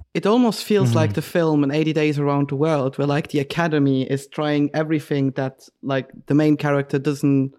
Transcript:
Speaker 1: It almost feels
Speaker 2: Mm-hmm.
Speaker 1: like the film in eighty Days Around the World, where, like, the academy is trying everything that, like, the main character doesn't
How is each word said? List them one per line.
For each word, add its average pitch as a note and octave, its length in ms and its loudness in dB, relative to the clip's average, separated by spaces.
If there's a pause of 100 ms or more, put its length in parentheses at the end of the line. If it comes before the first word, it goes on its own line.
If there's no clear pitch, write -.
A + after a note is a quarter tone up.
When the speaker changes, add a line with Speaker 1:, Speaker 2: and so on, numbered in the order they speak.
(140)
Speaker 1:
It E3+ 120 -2
almost A#3 380 2
feels G3 260 2
Speaker 2:
Mm-hmm. A#2 60 2
Speaker 1:
like D#3 180 2
the D#3+ 80 -4
film D#3 420 0
in C#3 60 0
eighty D#3 220 0
Days D3+ 260 0
Around C#3+ 300 0
the C#3 80 -4
World, C#3+ 400 0
where, C#3 100 -2
like, C#3+ 220 -2
the D3+ 120 -2
academy C#3 640 0
is C3+ 240 -4
trying D3 440 -2
everything D3 600 -2
that, C3 360 -8 (140)
like, C3 260 -4 (180)
the C#3+ 80 0
main D3+ 220 4
character C#3+ 420 -2
doesn't C#3 600 0